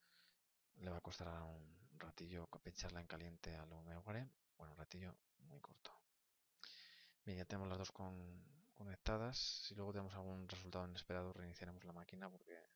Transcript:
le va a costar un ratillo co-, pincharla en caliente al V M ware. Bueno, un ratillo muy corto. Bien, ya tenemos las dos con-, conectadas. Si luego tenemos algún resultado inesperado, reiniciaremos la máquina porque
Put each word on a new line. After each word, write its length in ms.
le 140
va 80
a 40
costar 260
un 540
ratillo 500
co-, 140
pincharla 400
en 60
caliente 480
al 140
V 220
M 80
ware. 300
Bueno, 160
un 80
ratillo 380
muy 200
corto. 320
Bien, 140
ya 80
tenemos 220
las 100
dos 140
con-, 840
conectadas. 640
Si 380
luego 160
tenemos 240
algún 340
resultado 380
inesperado, 460
reiniciaremos 500
la 100
máquina 360
porque 460